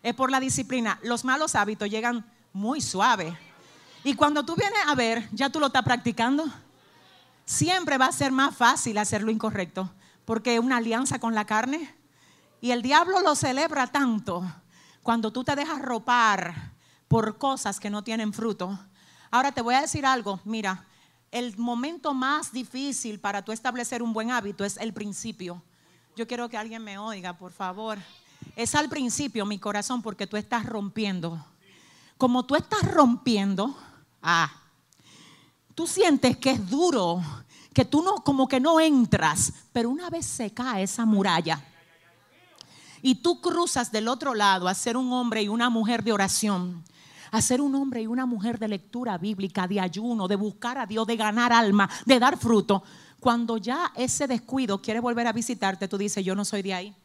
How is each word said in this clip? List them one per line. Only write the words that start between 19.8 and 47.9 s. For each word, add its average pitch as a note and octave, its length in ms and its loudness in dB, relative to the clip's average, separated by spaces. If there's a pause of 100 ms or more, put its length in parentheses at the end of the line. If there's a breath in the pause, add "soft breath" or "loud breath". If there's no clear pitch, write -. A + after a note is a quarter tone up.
decir D4 240 -4
algo, G#3 380 0
mira, G3+ 420 -6 (460 soft breath)
el A#3+ 260 -6
momento C4 560 -4
más C4+ 380 -2
difícil B3 680 -8
para G3+ 220 -4
tú G#3+ 100 -10
establecer A#3+ 520 -6
un A#3 100 -4
buen A3 160 -4
hábito G3+ 340 -4
es G3+ 140 -6
el A3+ 160 -8
principio. F#3+ 680 -10 (520 soft breath)
Yo A3+ 120 -8
quiero A#3+ 200 -8
que A#3 120 -10
alguien A3+ 240 -12
me G3+ 160 -14
oiga, G3 340 -10
por F3+ 180 -18
favor. G3+ 460 -8 (580 loud breath)
Es A3+ 200 -4
al D4+ 120 4
principio, B3 600 -4
mi G#3 100 -6
corazón, G#3 460 -6
porque G3+ 240 -8
tú G#3 100 -6
estás G#3+ 260 -4
rompiendo. F#3+ 800 -6 (760 soft breath)
Como B3+ 260 2
tú C#4 100 0
estás G4+ 280 0
rompiendo, A#3 920 4 (460 loud breath)
ah, E3 300 2 (1200 soft breath)
tú E4+ 140 -4
sientes D4 500 4
que C4 140 2
es G#3 180 -2
duro, A3+ 500 2 (540 loud breath)
que C4 100 6
tú D4+ 200 4
no, G4 140 2
como C4+ 300 2
que C4 120 2
no D#4+ 200 6
entras, A#3 760 4 (200 loud breath)
pero A#3+ 160 0
una E4+ 220 -4
vez E4 160 -6
se G#3+ 260 -6
cae A#3+ 300 -4
esa G#3+ 200 -2
muralla F3 560 4 (1400 loud breath)
y B3+ 140 4
tú E4+ 260 -2
cruzas E4+ 500 0
del A3 160 -2
otro B3+ 280 -2
lado G3 320 4
a F#3+ 80 2
ser A#3 220 -2
un B3+ 140 -2
hombre A#3+ 300 0
y G#3+ 60 0
una A#3 240 0
mujer A3+ 320 0
de A3 100 2
oración, F#3 720 -2 (460 loud breath)
a A3 100 0
ser B3+ 180 2
un C#4+ 140 0
hombre C4+ 300 -2